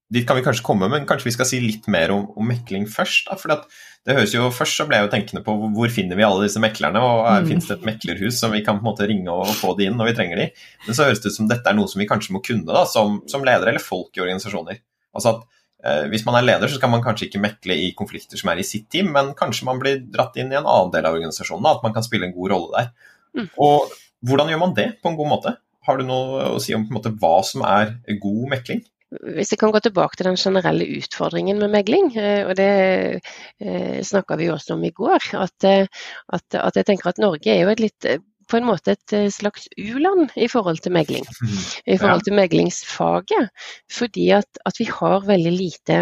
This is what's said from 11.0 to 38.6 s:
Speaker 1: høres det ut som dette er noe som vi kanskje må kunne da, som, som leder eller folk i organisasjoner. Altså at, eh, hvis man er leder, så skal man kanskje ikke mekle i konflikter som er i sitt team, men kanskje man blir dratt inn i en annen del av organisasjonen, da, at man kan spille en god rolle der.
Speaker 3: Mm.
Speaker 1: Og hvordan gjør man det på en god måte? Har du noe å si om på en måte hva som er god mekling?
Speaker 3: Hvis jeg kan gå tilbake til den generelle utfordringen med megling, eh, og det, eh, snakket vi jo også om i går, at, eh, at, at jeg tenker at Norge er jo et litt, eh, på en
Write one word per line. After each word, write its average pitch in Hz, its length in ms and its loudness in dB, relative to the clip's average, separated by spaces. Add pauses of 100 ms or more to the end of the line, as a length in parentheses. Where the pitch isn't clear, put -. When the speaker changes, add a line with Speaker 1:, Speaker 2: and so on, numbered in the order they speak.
Speaker 1:
høres 117 140 2
det 98 100 -2
ut - 80 -10
som 107 100 2
dette 120 160 -2
er 95 80 4
noe 101 160 2
som 98 120 -8
vi 104 40 -2
kanskje 104 300 -2
må 98 60 -8
kunne 107 280 -4
da, 156 160 4
som, 104 400 0
som 139 180 -6
leder 107 280 4
eller 151 100 -4
folk - 340 -8
i 95 60 -4
organisasjoner. 92 560 -6 (360)
Altså 113 200 2
at, 120 100 -10 (400)
eh, 73 260 0
hvis 110 160 -2
man 120 120 4
er 123 80 4
leder, 107 240 4
så 143 80 -6
skal 120 160 2
man 117 80 2
kanskje 110 260 -2
ikke 101 140 -4
mekle 98 340 0
i 90 220 -2
konflikter - 400 -10
som 90 160 -2
er 90 80 -2
i - 40 -4
sitt - 240 -8
team, 180 220 0
men 139 220 2
kanskje 127 320 -4
man 127 160 -2
blir 135 240 0
dratt 123 320 -2
inn 131 160 -4
i 139 40 0
en 151 80 -2
annen 107 280 4
del 80 120 0
av 82 120 2
organisasjonen, 82 480 -6
da, 156 120 6
at - 80 -8
man 107 80 -2
kan 113 120 -2
spille 92 240 -4
en 87 40 -16
god 92 200 -2
rolle 85 240 -4
der. 120 120 -2 (440)
Speaker 3:
Mm. 233 240 -8
Speaker 1:
Og 147 320 4 (320)
hvordan 139 320 2
gjør 160 80 0
man 180 120 0
det 110 160 0 (120)
på 175 80 0
en 160 80 -6
god 147 160 0
måte? - 220 -4 (300)
Har 135 120 2
du 131 80 -2
noe 131 480 -2
å 113 80 -2
si - 120 -4
om 110 120 -2
på 110 80 -6
en 120 40 -2
måte 117 200 -4
hva 82 280 4
som - 160 -6
er 107 340 0 (260)
god 107 320 -2
mekling? - 300 -8 (520)
Speaker 3:
Hvis 180 160 -2
jeg 214 80 -2
kan 220 100 4
gå 214 80 2
tilbake 185 400 0
til 185 80 -4
den 185 100 2
generelle 175 460 0 (160)
utfordringen 170 640 -4
med 208 80 0
megling, 220 380 4 (100)
eh, 208 240 0
og 190 160 -2
det, 190 640 2 (420)
eh, 185 400 -6
snakket 185 380 -2
vi 165 80 0
jo 156 80 -2
også 160 180 -8
om 165 80 -4
i 170 80 -2
går, 262 380 0 (100)
at, - 260 -2
eh, 196 220 6 (480)
at, - 240 -6
at - 220 0
jeg - 80 0
tenker 180 240 0
at - 100 -8
Norge 190 320 2
er 185 80 4
jo 185 80 4
et 220 140 2
litt, - 200 -4
eh, 131 140 0 (320)
på 226 80 2
en 240 80 0